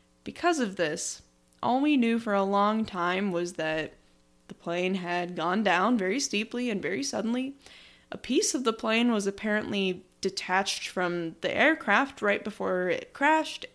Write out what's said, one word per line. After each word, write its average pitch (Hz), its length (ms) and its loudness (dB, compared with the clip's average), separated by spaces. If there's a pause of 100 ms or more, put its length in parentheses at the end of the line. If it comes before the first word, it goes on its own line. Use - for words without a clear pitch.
(240)
Because 339 340 0
of 208 200 -2
this, - 440 -4 (400)
all 254 200 2
we 302 160 4
knew 233 200 4
for 226 160 -2
a 196 120 4
long 208 400 2
time 185 480 -2
was 175 200 -2
that 156 380 -4 (560)
the - 60 -14
plane 180 420 -2
had 175 400 -4
gone 175 280 0
down 202 340 4
very 190 200 0
steeply 240 520 -2
and 196 120 -2
very 196 220 -2
suddenly. 247 540 -4 (520)
A 190 80 -10
piece 320 380 0
of 254 80 -2
the 220 80 2
plane 226 400 2
was 196 160 2
apparently 196 760 -2 (160)
detached 190 680 -2
from 175 540 -2
the - 120 -2
aircraft 277 680 2
right 208 200 2
before 185 460 -2
it - 240 -2
crashed, 302 640 0